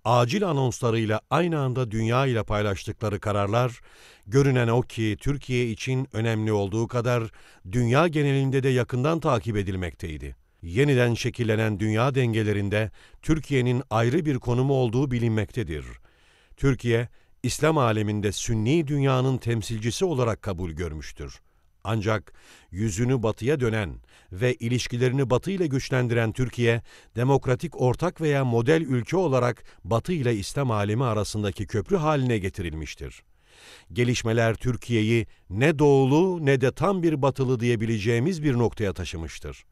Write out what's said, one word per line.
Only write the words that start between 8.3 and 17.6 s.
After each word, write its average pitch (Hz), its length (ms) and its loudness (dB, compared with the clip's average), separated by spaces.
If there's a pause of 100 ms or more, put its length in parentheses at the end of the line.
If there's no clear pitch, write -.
de 139 60 2
yakından 127 500 0
takip 117 380 0
edilmekteydi. 85 760 -6 (260)
Yeniden 120 520 2
şekillenen 110 680 -2
dünya 110 360 0
dengelerinde 107 760 0 (300)
Türkiye'nin 127 680 0
ayrı 120 360 0
bir 135 140 0
konumu 127 340 0
olduğu 127 380 0
bilinmektedir. 107 760 -2 (720)
Türkiye, 120 520 0 (340)
İslam 151 340 0